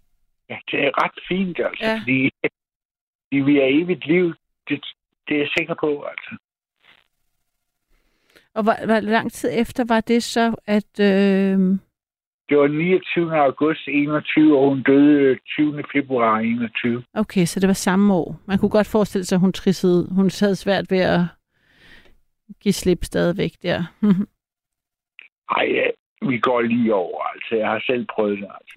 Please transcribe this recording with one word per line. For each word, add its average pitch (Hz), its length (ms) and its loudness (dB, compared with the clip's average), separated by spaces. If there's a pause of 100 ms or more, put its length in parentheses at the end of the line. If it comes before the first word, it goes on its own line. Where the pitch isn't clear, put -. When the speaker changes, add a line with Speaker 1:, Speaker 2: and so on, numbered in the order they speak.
(500)
Speaker 1:
Ja, 117 80 -12 (140)
det 147 140 -2
er 139 180 0
ret - 240 -6
fint, 185 320 -2
altså, 110 260 -4
Speaker 2:
Ja. 220 140 -2
Speaker 1:
fordi, 214 300 0 (960)
fordi 139 160 -2
vi 143 180 2
er 135 60 4 (180)
evigt 175 240 -4
liv, 170 260 2 (340)
det, 143 180 -8 (420)
det 147 80 -4
er 147 40 -2
jeg 143 180 -4
sikker 165 220 -4
på, 147 240 -4
altså. - 340 -14 (2250)
Speaker 2:
Og 214 100 -2
hvor, 214 220 0
hvor 214 140 2
lang 214 320 -2
tid - 220 -6
efter 233 340 -2
var 226 140 2
det 233 220 0
så, 233 320 0 (100)
at... 208 340 -2
Øh 190 800 2 (720)
Speaker 1:
Det 147 80 4
var 143 100 4
niogtyvende 170 680 0
august 147 500 0
enogtyve, 147 680 2
og 139 120 4
hun 135 140 0
døde, 143 380 6
øh, 131 240 4
tyvende 147 380 -4 (100)
februar 127 460 0
enogtyve. 117 640 -4 (100)
Speaker 2:
Okay, 196 320 0
så 180 140 -6
det 190 80 2
var 190 60 2
samme 202 400 2
år. 160 340 -2
Man 196 120 -2
kunne 208 120 2
godt 208 160 2
forestille 202 380 -2
sig, 196 100 0
at 180 40 2
hun 185 140 2
trissede, 175 640 2
hun 190 140 4 (120)
havde 202 140 2
svært 185 360 -4
ved 190 80 2
at 175 220 2 (1400)
give 202 120 0
slip - 300 0
stadigvæk 175 480 -2 (100)
der. 180 220 -4 (180)
<laughs> - 1600 -4
Speaker 1:
Ej, - 80 -2 (100)
ja, 508 140 0 (400)
vi 123 100 -2
går 120 220 0
lige 117 320 2
over, 90 300 -2
altså. - 320 -6
Jeg 107 140 0
har 110 180 -4
selv 123 180 -2 (100)
prøvet 104 240 0
det, 101 100 -12 (100)
altså. - 180 -20